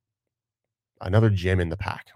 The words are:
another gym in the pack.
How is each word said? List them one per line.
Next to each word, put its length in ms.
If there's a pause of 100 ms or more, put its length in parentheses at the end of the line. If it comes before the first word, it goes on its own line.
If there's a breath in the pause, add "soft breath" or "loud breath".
(1000)
another 300
gym 300
in 100
the 60
pack. 400